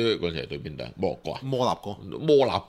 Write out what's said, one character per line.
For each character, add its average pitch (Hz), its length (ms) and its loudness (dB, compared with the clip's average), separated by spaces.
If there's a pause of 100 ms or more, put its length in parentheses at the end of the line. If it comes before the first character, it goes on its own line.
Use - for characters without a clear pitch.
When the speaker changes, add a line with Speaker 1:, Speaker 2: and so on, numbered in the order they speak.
(180)
Speaker 1:
嗰 85 140 -2
陣 - 20 -4
時 78 80 -4
係 62 60 -8
對 73 120 -8
邊 76 160 -10
隊 62 120 -8
啊？ 62 80 -14
摩 90 160 0
洛 58 120 -8
哥 78 80 -4
啊？ - 120 -8
Speaker 2:
摩 127 240 0
納 92 120 2
哥。 101 380 -10
Speaker 1:
摩 143 300 6
納 95 220 0